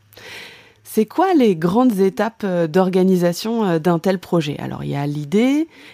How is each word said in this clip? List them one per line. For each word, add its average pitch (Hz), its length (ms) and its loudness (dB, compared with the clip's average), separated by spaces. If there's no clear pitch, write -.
C'est 220 220 -2
quoi 370 300 0
les 226 200 4
grandes 190 440 2
étapes, 202 440 -2
euh, 180 220 0
d'organisation, 185 1000 0
euh, 170 160 0
d'un 170 200 0
tel 190 180 0
projet ? 147 420 -4
Alors, 131 240 -8
il 143 60 -8
y 143 60 -4
a 143 100 -4
l'idée, 202 600 0